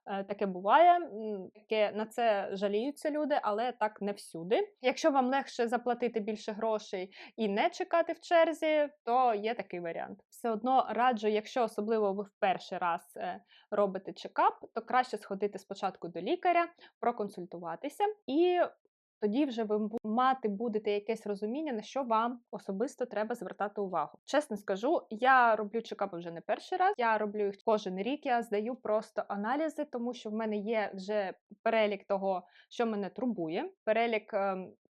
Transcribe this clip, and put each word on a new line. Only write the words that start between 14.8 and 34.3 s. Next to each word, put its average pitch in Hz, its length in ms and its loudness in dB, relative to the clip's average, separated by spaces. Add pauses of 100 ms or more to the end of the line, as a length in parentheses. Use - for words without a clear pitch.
краще 247 360 0
сходити 202 400 -4
спочатку - 500 -6
до 165 120 -8
лікаря, 339 480 2 (320)
проконсультуватися, 202 1040 -4 (220)
і 349 340 4 (600)
тоді 214 240 2
вже 233 200 -2
ви 214 140 0
бу-, 214 260 -2
мати 247 440 2
будете 214 420 -2
якесь 208 360 -4
розуміння, 220 460 -4
на 214 100 -4
що 262 200 -4
вам 240 380 0 (100)
особисто 226 560 -6
треба 220 280 -4
звертати 208 460 -6
увагу. 180 440 -4
Чесно - 320 0
скажу, 208 540 0
я 240 460 6
роблю 220 260 -4
чекапи 196 340 -6
вже 170 140 -8
не 165 100 -10
перший 339 380 -4
раз, 370 180 4
я 226 220 2
роблю 208 280 0
їх 202 80 -2 (100)
кожен 208 340 2
рік, 269 280 -2
я 240 160 2
здаю 220 320 -2
просто 214 540 -2
аналізи, 285 560 -2
тому 240 300 -4
що 233 160 -10
в - 20 -6
мене 214 240 -2
є 214 380 0
вже 190 380 -4 (300)
перелік 214 440 2
того, 190 360 0 (260)
що - 180 -2
мене 202 240 -2
турбує, 214 600 -2 (140)
перелік, 220 500 0